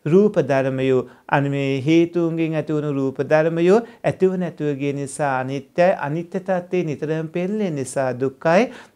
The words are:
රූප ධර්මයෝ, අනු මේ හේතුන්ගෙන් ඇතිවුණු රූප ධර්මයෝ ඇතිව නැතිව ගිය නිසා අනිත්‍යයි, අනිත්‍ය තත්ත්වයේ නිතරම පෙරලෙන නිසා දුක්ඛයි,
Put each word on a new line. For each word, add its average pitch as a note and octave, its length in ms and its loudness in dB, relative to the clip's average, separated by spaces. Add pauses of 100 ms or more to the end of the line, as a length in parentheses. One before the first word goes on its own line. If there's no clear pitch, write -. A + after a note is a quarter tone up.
රූප G3+ 360 4
ධර්මයෝ, C3 680 0 (200)
අනු C#3+ 220 2
මේ C#3 320 -2
හේතුන්ගෙන් E3 720 0
ඇතිවුණු D3+ 380 -2
රූප C3+ 300 -2
ධර්මයෝ E3 560 2 (240)
ඇතිව F#3 320 0
නැතිව D3+ 420 -4
ගිය C#3 160 -4
නිසා C#3 460 -4
අනිත්‍යයි, C#3 640 0
අනිත්‍ය E3+ 380 -6
තත්ත්වයේ F3+ 440 -2
නිතරම D#3+ 440 -4
පෙරලෙන F#3 480 -4
නිසා C3 380 -2
දුක්ඛයි, D#3+ 580 0 (240)